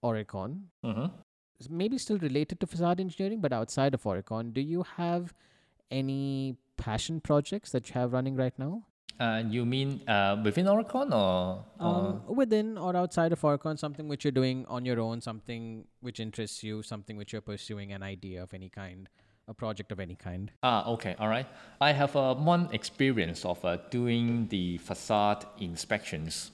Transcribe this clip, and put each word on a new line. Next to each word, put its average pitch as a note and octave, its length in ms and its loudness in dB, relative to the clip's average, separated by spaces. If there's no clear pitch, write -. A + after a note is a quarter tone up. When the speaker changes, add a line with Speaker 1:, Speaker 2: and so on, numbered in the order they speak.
Speaker 1:
Auricon, A2+ 580 -2
Speaker 2:
Mm-hmm. A#2 220 0
Speaker 1:
s-, A#2+ 80 -16
maybe G3 300 0
still G#3+ 200 0
related D3+ 420 0
to F#3 60 0
facade F3 340 2
engineering, F#3+ 400 -2
but D3 120 2
outside C3+ 400 2
of C3 120 -2
Auricon, A2 500 -2
do B2+ 60 0
you E3 240 0
have F3 380 -2
any C3+ 680 -2
passion D3+ 440 -2
projects D3+ 520 2
that B2 160 -2
you - 60 -16
have B2 180 0
running C3 240 0
right B2+ 220 0
now? E3+ 260 -6
Speaker 2:
Uh, A2+ 260 2
you A#2 200 0
mean, C3+ 420 0
uh, G2+ 340 6
within G#2+ 240 4
Auricon A3 460 4
or, F#2 520 4
Speaker 1:
Um, F#3+ 480 0
Speaker 2:
or? - 80 -2
Speaker 1:
within A3 440 2
or F3+ 180 0
outside F3 340 4
of E3 120 0
Auricon, D3+ 360 2
something D3+ 300 -6
which C#3+ 160 -6
you're D3 80 4
doing C3 360 2
on B2 180 -6
your B2 120 2
own, A2+ 220 -2
something A2+ 640 -8
which B2 180 -8
interests A2 460 -6
you, G#2+ 180 -4
something G#2+ 360 -10
which G#2 140 -10
you're G#2+ 100 -6
pursuing, G2+ 500 -8
an G2 100 -8
idea F#2+ 400 -8
of F#2 120 -12
any F#2 160 -12
kind, F#2+ 380 -14
a A2+ 80 -12
project A2 380 -6
of F#2+ 80 -8
any F2+ 160 -8
kind? F#2 340 -8
Speaker 2:
Ah, A#2 260 4
okay, A2+ 320 -2
all G#2+ 80 2
right. A#2+ 180 2
I D3 120 6
have, C#3 240 2
uh, C3 180 4
one E3+ 380 4
experience A2 720 0
of, F2+ 200 -2
uh, F2 120 2
doing A#2 580 2
the F2+ 300 0
facade G#2 680 2
inspections E2+ 920 -4